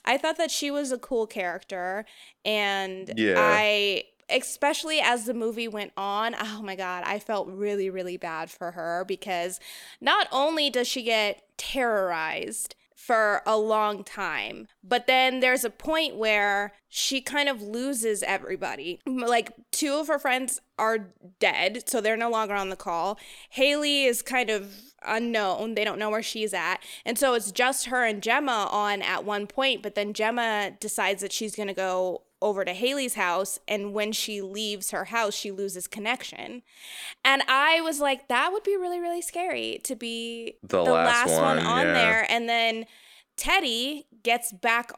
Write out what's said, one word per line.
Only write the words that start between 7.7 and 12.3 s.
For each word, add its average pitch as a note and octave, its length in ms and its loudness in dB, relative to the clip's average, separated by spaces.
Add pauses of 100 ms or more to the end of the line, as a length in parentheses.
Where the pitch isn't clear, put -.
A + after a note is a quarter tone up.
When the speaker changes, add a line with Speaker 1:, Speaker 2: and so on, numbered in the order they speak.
Speaker 1:
really F3+ 260 -6
bad E3 340 -8
for E3+ 220 -8
her E3+ 340 -4
because F#3 540 -4 (400)
not F4 320 4
only D4 360 2
does A#3+ 200 0
she B3 160 -4
get G#3+ 400 0 (120)
terrorized F#3+ 1160 -2 (220)